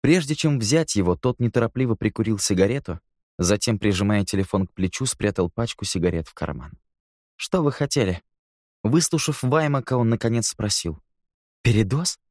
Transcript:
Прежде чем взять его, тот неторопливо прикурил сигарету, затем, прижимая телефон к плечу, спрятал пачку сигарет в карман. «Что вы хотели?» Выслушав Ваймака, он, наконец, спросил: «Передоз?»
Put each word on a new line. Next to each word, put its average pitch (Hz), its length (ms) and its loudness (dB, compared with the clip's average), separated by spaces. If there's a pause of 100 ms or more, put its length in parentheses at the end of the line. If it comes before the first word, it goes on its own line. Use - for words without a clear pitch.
Прежде 151 340 2
чем 147 240 0
взять 143 360 0
его, 90 200 2
тот - 240 -2
неторопливо 117 560 0
прикурил 107 420 -2
сигарету, 98 600 0 (380)
затем, 104 420 0
прижимая 101 460 2
телефон 95 420 -2
к - 60 -20
плечу, 95 320 -4
спрятал 95 440 -2
пачку - 360 -6
сигарет 82 420 -2
в - 60 -20
карман. 73 400 -10 (640)
«Что - 240 -2
вы 143 100 2
хотели?» 110 500 -2 (640)
Выслушав 151 600 0
Ваймака, 139 520 0
он, 117 140 2
наконец, 117 380 0
спросил: 104 520 -4 (600)
«Передоз?» 117 580 2 (120)